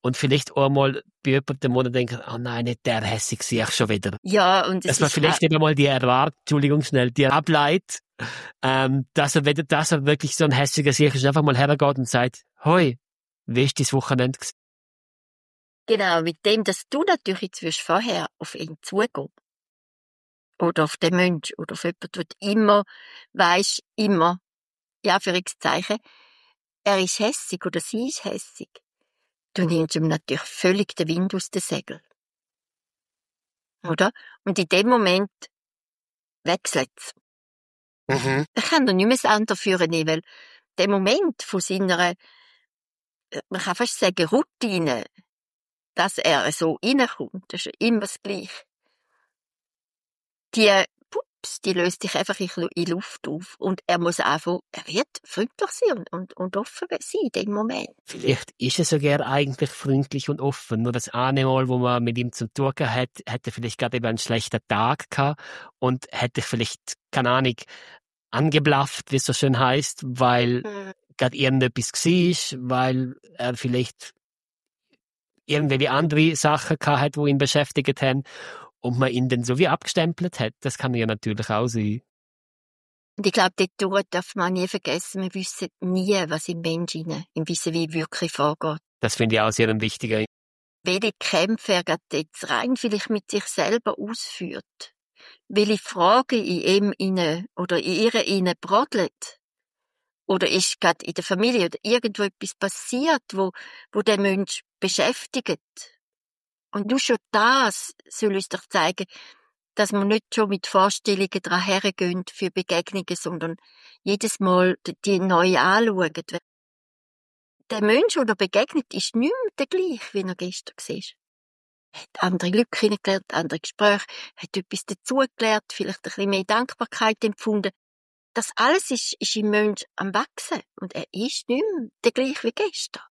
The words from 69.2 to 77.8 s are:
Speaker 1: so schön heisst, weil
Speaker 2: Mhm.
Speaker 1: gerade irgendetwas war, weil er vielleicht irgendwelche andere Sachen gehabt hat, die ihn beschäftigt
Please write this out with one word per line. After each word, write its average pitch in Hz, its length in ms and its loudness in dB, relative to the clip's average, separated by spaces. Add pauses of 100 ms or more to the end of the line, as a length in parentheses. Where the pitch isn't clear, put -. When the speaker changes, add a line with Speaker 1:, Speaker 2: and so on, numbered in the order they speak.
Speaker 1:
so 135 80 0
schön 131 260 2
heisst, 135 460 0
weil 123 560 2
Speaker 2:
Mhm. 98 320 -12 (240)
Speaker 1:
gerade 127 200 0
irgendetwas 131 560 2
war, 165 760 0
weil 127 460 0 (200)
er 123 200 -4
vielleicht 123 580 -4 (1300)
irgendwelche 147 460 2
andere 151 440 4
Sachen 151 440 0
gehabt 143 220 2
hat, 143 140 0
die 147 140 2
ihn 139 80 4
beschäftigt 143 640 0